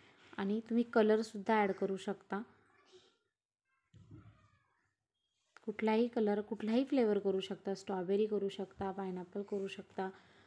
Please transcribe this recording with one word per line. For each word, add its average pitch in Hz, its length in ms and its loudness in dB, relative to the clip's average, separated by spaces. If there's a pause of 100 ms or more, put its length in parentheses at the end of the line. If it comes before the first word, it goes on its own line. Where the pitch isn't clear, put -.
(380)
आणि 202 220 -2
तुम्ही 226 240 0
कलरसुद्धा 220 720 2
ॲड 208 180 4
करू 190 260 -2
शकता, 196 440 -8 (3250)
कुठलाही 220 420 2
कलर, 208 340 2
कुठलाही 220 440 0
फ्लेवर 226 340 4
करू 196 200 0
शकता. 196 340 -6
स्ट्रॉबेरी 196 520 -2
करू 202 240 0
शकता, 196 420 -6
पायनॅपल 185 500 -6
करू 202 260 -4
शकता, 196 420 -8 (380)